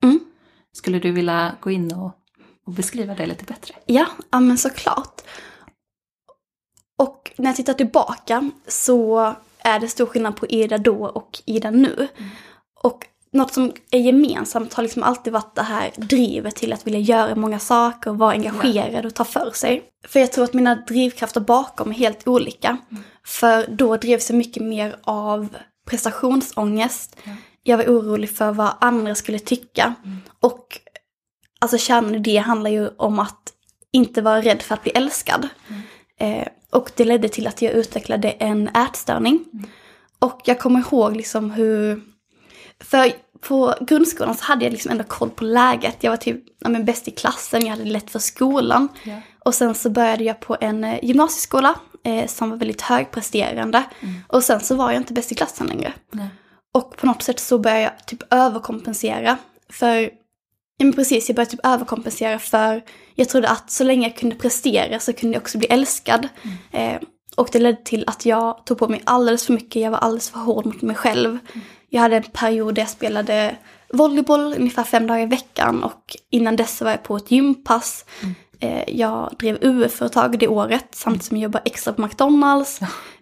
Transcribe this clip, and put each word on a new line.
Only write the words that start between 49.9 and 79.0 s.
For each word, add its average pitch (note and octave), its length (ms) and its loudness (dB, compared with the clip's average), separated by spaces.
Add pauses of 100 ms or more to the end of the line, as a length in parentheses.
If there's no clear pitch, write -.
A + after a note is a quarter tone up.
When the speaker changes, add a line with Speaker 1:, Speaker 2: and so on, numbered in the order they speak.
Speaker 1:
började A3+ 340 0
jag A3 160 -4
på - 200 -6
en, A3 240 -4
eh, A3+ 200 -6
gymnasieskola, C4+ 720 2 (300)
eh, A#3 220 -2
som A3+ 240 -6
var A3 60 -6
väldigt A3 240 -6
högpresterande. A#3 1040 -2 (160)
Speaker 2:
Mm. F#3 140 -10 (140)
Speaker 1:
Och B3 160 4
sen G#3+ 160 2
så - 140 -2
var B3+ 180 0
jag B3 80 0
inte B3 120 -8
bäst A#3 200 -4
i - 20 -8
klassen - 320 -4
längre. - 260 -6 (180)
Speaker 2:
Nej. G3+ 180 -10 (460)
Speaker 1:
Och B3+ 220 -2
på - 100 0
något A#3+ 160 0
sätt B3 180 -4
så B3 180 2
började A3 240 2
jag - 240 -6
typ - 160 -14 (120)
överkompensera. A3+ 1040 0 (320)
För, A#3 320 0 (760)
ja, C4+ 80 2
men C#4 80 6
precis, C4 360 2
jag A#3 80 0
började A#3 140 0
typ B3 160 -4
överkompensera A#3 720 -2
för A3 440 0 (320)
jag B3+ 140 2
trodde A#3+ 200 2
att A3+ 220 -2
så - 140 -2
länge B3+ 240 4
jag A#3 80 -12
kunde A#3 200 -4
prestera A3+ 640 0
så A#3+ 120 -4
kunde A#3 220 -2
jag A#3 80 -4
också - 160 -8
bli - 100 0
älskad. B3 600 2 (420)
Speaker 2:
Mm. A3+ 260 -4
Speaker 1:
Eh, - 60 -12 (340)
och B3 160 2
det A#3+ 60 4
ledde A#3 260 2
till A3 220 -4
att - 200 -4
jag A3+ 400 -2
tog A#3+ 120 -2
på A#3 100 2
mig G#3+ 160 -4
alldeles A#3+ 420 2
för B3+ 60 2
mycket, A3+ 300 -2
jag A3 80 -2
var A3 80 0
alldeles A3+ 320 -2
för - 80 -14
hård A3+ 280 -2
mot A3 160 -8
mig A3 140 -2
själv. A#3 340 0
Speaker 2:
Mm. A#3+ 100 -6 (480)
Speaker 1:
Jag A#3+ 120 0
hade A3+ 160 6
en A3 60 2
period A3 520 -2
där G#3+ 80 0
jag G#3+ 60 -6
spelade G#3+ 680 -2 (360)
volleyboll D4 640 4
ungefär B3 260 0
fem A3+ 220 0
dagar A3+ 160 0
i A3+ 40 -2
veckan - 580 -2
och - 320 -10 (140)
innan A3+ 260 2
dess A3+ 200 -2
så - 80 -6
var A3 60 0
jag G#3+ 120 -4
på G#3 140 -6
ett G3+ 140 -6
gympass. B3+ 720 0 (180)
Speaker 2:
Mm. F#3 120 -6 (260)
Speaker 1:
Eh, - 240 -4 (120)
jag A3+ 420 -2